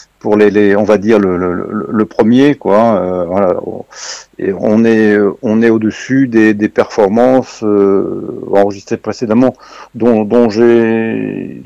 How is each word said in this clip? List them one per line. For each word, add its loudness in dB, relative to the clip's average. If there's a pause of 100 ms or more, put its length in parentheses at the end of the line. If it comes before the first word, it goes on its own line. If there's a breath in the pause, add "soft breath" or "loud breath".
(180 loud breath)
pour -2
les, 4
les, 2
on 2
va 2
dire 2
le, 0
le, -2
le, -8
le 0
premier, 2
quoi. 2
Euh, -4
voilà. 0 (840 loud breath)
Et -4
on 0
est, 2 (260)
on 0
est 4
au-dessus -2
des, 2
des -2
performances, 0
euh, -2 (120)
enregistrées -2
précédemment, -2 (400 loud breath)
dont, 0
dont 2
j'ai 0